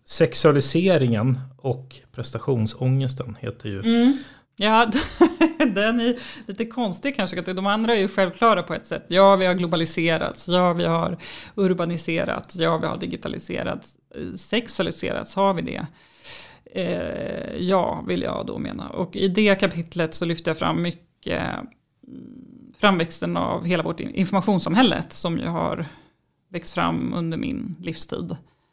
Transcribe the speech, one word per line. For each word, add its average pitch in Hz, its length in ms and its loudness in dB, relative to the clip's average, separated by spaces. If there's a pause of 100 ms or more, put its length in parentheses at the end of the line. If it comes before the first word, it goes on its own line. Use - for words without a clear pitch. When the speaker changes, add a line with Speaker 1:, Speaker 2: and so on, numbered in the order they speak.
Speaker 1:
sexualiseringen 139 1300 2 (180)
och - 400 -8 (160)
prestationsångesten 127 1300 -2
heter - 280 -8
ju 98 120 -6
Speaker 2:
Mm. 233 380 4 (400)
Ja, 220 320 4 (360)
<laughs> 320 320 2 (160)
den 220 260 2
är 240 160 2 (300)
lite 214 200 -4
konstig 240 500 -4
kanske. 180 240 -2
De 185 260 -4
andra 220 300 2
är 208 40 4
ju 190 80 2
självklara 190 540 4
på 165 120 -6
ett - 120 -8
sätt. - 220 -6
Ja, 196 280 8
vi 185 100 4
har 180 80 4
globaliserats. 165 920 0
Ja, 180 240 4
vi 170 120 0
har 165 320 0 (380)
urbaniserats. 175 1000 0
Ja, 165 220 2
vi 160 80 -4
har - 100 -4
digitaliserats. - 1040 -8 (160)
Eh, - 220 -10
sexualiserats, - 1000 -4
har 196 180 4
vi 165 80 -4
det? - 240 -6 (880)
Eh, - 880 -6
ja, 180 440 0
vill - 160 -2
jag - 240 -4
då - 120 -6
mena. - 300 -8
Och - 280 -6
i 196 120 2
det 202 320 4
kapitlet 165 540 -2
så - 100 -2
lyfter 165 260 -2
jag 160 80 -2
fram 165 240 0
mycket, - 600 -6 (680)
mm, - 680 -20
framväxten 170 580 2
av 175 280 -2
hela 170 180 0
vårt 165 180 -4
in-, - 140 -8
informationssamhället 190 1000 2
som 165 260 -4
ju - 80 -4
har 170 400 -2 (600)
växt - 260 -8
fram 170 420 0
under 165 220 -4
min - 420 -6
livstid. 175 560 -6 (360)